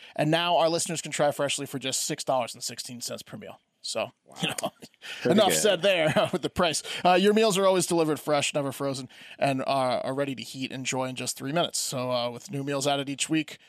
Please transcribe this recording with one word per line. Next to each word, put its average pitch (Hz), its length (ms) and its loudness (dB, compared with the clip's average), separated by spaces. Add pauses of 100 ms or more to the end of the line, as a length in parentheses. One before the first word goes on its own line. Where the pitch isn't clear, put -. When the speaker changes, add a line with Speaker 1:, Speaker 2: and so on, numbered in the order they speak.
(140)
Speaker 1:
And 151 160 0
now 170 280 2
our 160 100 6
listeners 165 340 -2
can 151 120 -10
try 147 180 2
Freshly 139 340 -2
for 131 140 -8
just 131 260 -4
six - 200 -6
dollars 127 280 0
and 120 100 -16
sixteen 123 360 -10
cents 117 240 -8
per - 140 -14
meal. 98 220 -16 (220)
So, 113 300 -4 (300)
you 156 80 -2
know, - 60 -6
<laughs> - 160 -6 (500)
Speaker 2:
Pretty 165 180 4
Speaker 1:
enough 196 120 6
Speaker 2:
good. - 60 2
Speaker 1:
said 185 260 4
there 170 460 4
<laughs> - 40 -2
with 175 80 -2
the 147 80 -4
price. 185 340 0 (220)
Uh, 180 80 8
your 196 200 6
meals 214 240 4
are 196 100 4
always 185 200 4
delivered 156 320 2
fresh, 143 340 0
never 139 200 -2
frozen, 135 340 -4 (320)
and 135 260 0
are, 127 360 0
are 135 120 -4
ready 139 220 -2
to 113 80 -10
heat 131 280 -8
and 131 100 -8
enjoy 131 240 -4
in 131 100 -8
just 123 220 -6
three 135 160 -6
minutes. 165 260 0
So, 127 320 -4
uh, 120 200 0
with 120 200 -14
new 139 120 -6
meals 139 240 -2
added 143 220 0
each 135 200 -4
week, 156 400 -2